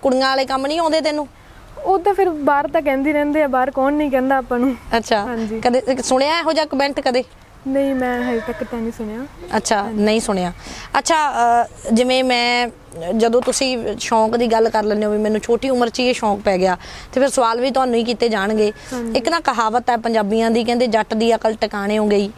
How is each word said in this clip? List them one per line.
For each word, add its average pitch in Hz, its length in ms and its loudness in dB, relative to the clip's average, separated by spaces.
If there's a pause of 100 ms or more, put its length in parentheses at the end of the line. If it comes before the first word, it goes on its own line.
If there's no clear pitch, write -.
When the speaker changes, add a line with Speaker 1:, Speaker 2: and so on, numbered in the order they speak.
Speaker 1:
ਕੁੜੀਆਂ 262 260 2
ਵਾਲੇ 269 180 0
ਕੰਮ 269 220 -2
ਨਹੀਂ 311 120 -2
ਆਉਂਦੇ 320 220 2
ਤੈਨੂੰ? 302 260 -2 (560)
Speaker 2:
ਉਹ 381 160 2
ਤਾਂ 392 140 2
ਫਿਰ 370 160 2
ਬਾਹਰ 285 380 0
ਤਾਂ 311 140 0
ਕਹਿੰਦੇ 277 320 0
ਰਹਿੰਦੇ 294 300 2
ਆ, 285 40 2
ਬਾਹਰ 262 240 0
ਕੌਣ 269 220 0
ਨਹੀਂ 294 180 0
ਕਹਿੰਦਾ 262 260 2
ਆਪਾਂ 254 220 -2
ਨੂੰ। 254 160 0 (220)
Speaker 1:
ਅੱਛਾ। 220 240 0
Speaker 2:
ਹਾਂਜੀ। 226 380 -6
Speaker 1:
ਕਦੇ 247 220 2 (220)
ਸੁਣਿਆ 277 360 2
ਇਹੋ 320 140 0
ਜਿਹਾ 311 120 0
ਕੁਮੈਂਟ 277 340 -2
ਕਦੇ? 262 240 0 (440)
Speaker 2:
ਨਹੀਂ, 269 280 0
ਮੈਂ 247 360 -2
ਹਜੇ 233 160 -2
ਤੱਕ 240 160 -6
ਤਾਂ 233 160 -8
ਨਹੀਂ 226 120 -4
ਸੁਣਿਆ। 226 340 -10 (320)
Speaker 1:
ਅੱਛਾ, 208 260 0
Speaker 2:
ਹਾਂਜੀ। 208 200 -2
Speaker 1:
ਨਹੀਂ 214 160 2
ਸੁਣਿਆ। 185 320 -2 (460)
ਅੱਛਾ, 277 180 2 (140)
ਅ, 233 400 2 (240)
ਜਿਵੇਂ 254 300 4
ਮੈਂ, 240 440 2 (500)
ਜਦੋਂ 233 240 4
ਤੁਸੀਂ 247 580 -2
ਸ਼ੌਂਕ 220 380 0
ਦੀ 240 100 2
ਗੱਲ 226 220 4
ਕਰ 220 140 0
ਲੈਂਦੇ 214 220 0
ਹੋ 208 60 0
ਵੀ 208 60 0
"ਮੈਨੂੰ 214 240 0
ਛੋਟੀ 233 280 0
ਉਮਰ 247 200 2
'ਚ 226 100 -10
ਹੀ 247 80 2
ਇਹ 254 60 2
ਸ਼ੌਂਕ 202 280 -2
ਪੈ 202 160 0
ਗਿਆ", 180 200 2 (360)
ਤੇ 262 60 0
ਫਿਰ 277 100 4
ਸਵਾਲ 233 320 0
ਵੀ 262 100 0
ਤੁਹਾਨੂੰ 254 240 0
ਹੀ 233 80 2
ਕੀਤੇ 233 260 0
ਜਾਣਗੇ। 214 440 0 (200)
Speaker 2:
ਹਾਂਜੀ। 233 240 -4
Speaker 1:
ਇੱਕ 269 120 0
ਨਾ 330 100 0
ਕਹਾਵਤ 233 500 0
ਹੈ 240 80 2
ਪੰਜਾਬੀਆਂ 226 540 0
ਦੀ, 233 120 2
ਕਹਿੰਦੇ, 240 240 0
"ਜੱਟ 214 260 0
ਦੀ 226 220 2
ਅਕਲ 220 180 0
ਟਿਕਾਣਿਓਂ 214 540 -2
ਗਈ 208 300 2